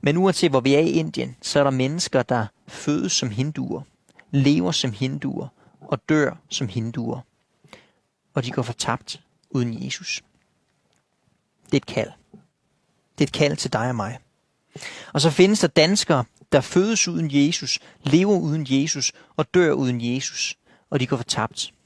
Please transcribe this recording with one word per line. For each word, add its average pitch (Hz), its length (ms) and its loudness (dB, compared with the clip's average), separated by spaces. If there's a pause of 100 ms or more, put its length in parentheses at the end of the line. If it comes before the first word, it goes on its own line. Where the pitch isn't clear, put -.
Men 147 120 2
uanset 180 340 2
hvor 135 80 4
vi 131 160 4
er 143 40 6
i 160 100 2
Indien, 139 520 -4
så - 180 0
er 143 40 4
der 139 80 2
mennesker, 135 520 0
der 117 240 0 (200)
fødes 170 440 -4
som - 180 -2
hinduer, 131 520 -6 (500)
lever 143 400 4
som - 200 -2
hinduer 131 560 -6 (340)
og - 280 -8
dør 151 260 2 (140)
som - 180 -6
hinduer. 113 520 -6 (1120)
Og 131 120 -2
de 127 60 -6
går 135 100 -2
fortabt - 600 -6 (280)
uden 120 360 -4
Jesus. - 380 -8 (1400)
Det - 80 -4
er 147 40 2
et - 80 -2
kald. - 260 -6 (1040)
Det 156 60 2
er 139 40 0
et - 40 -6
kald 147 260 0
til - 160 -6
dig 117 160 -2
og 123 60 -4
mig. 107 240 -6 (920)
Og 147 80 0
så 160 80 4
findes 185 300 4
der 175 80 2
danskere, 160 580 2 (260)
der 139 100 6
fødes 202 460 2
uden 165 240 -4
Jesus, 143 480 0 (240)
lever 185 340 4
uden 156 320 -2
Jesus 135 440 0 (240)
og - 160 -2
dør 175 180 6
uden 123 420 0
Jesus, - 440 -6 (320)
og 147 100 0
de 127 80 0
går 135 100 0
fortabt. - 560 -4 (120)